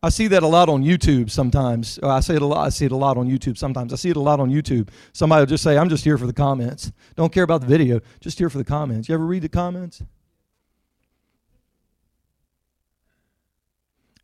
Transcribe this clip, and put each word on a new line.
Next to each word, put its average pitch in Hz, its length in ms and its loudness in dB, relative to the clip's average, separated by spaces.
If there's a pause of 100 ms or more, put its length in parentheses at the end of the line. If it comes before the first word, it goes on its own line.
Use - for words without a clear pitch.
I 165 60 0
see 220 200 0
that 190 140 4
a 165 40 2
lot 165 240 6
on 139 120 2
YouTube 143 480 2
sometimes. 123 720 -2
Uh, 139 60 -2
I 131 120 2
see 165 140 0
it 151 60 2
a 143 60 0
lot, 147 200 0
I - 40 -2
see 143 160 -2
it 123 60 0
a 131 40 -4
lot 135 220 0
on 123 100 -2
YouTube 131 300 -4
sometimes. 131 340 -6
I 131 40 -10
see 175 120 -6
it 170 80 0
a 147 40 -4
lot 143 200 2
on 131 80 0
YouTube. 131 400 -2 (240)
Somebody 156 280 4
will 139 60 6
just 143 180 -2
say, 151 120 4
"I'm 165 120 2
just 156 160 -2
here 151 120 2
for 120 100 -4
the 117 60 -4
comments. 131 600 -4 (240)
Don't 180 160 0
care 185 120 2
about 160 180 0
the 127 40 -6
video. 127 340 4 (200)
Just - 180 -12
here 175 100 0
for 139 100 -8
the 135 60 -4
comments." 131 440 -6
You 160 60 0
ever 160 120 -2
read 180 160 -4
the 156 60 -6
comments? 180 540 -6 (4000)